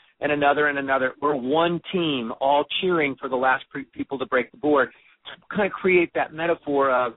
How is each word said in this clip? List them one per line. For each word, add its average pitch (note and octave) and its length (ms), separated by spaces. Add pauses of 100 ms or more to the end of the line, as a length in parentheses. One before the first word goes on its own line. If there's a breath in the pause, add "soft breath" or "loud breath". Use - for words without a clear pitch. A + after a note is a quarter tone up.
(200 soft breath)
and D3 120
another D3 340
and C#3+ 120
another. C3+ 420
We're D3 160
one D#3+ 440 (120)
team C#3+ 480
all C#3+ 240 (160)
cheering D#3+ 400
for C#3 80
the B2+ 80
last C3 340
pre-, C#3 140
people C#3 340
to B2+ 80
break B2+ 240
the - 60
board. C#3 320 (380 loud breath)
To - 300
kind G3+ 100
of - 60
create F3+ 420
that D3 180
metaphor D3+ 580
of, B2 260